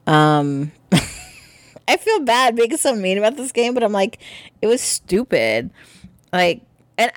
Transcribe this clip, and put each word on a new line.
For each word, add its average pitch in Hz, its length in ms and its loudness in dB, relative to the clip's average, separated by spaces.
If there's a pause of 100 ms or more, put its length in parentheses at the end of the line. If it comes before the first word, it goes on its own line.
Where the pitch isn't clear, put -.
Um, 151 760 2
<laughs> - 100 -16 (960)
I 262 100 2
feel 427 220 0
bad 240 380 2
being 233 180 2
so 269 200 0
mean 190 220 -2
about 214 200 0
this 269 160 -8
game, 240 200 0
but 247 100 0
I'm 208 100 0
like, 196 260 -2 (420)
it 208 60 0
was 240 140 2
stupid. 120 880 -2 (640)
Like, 180 280 0 (360)
and 233 200 0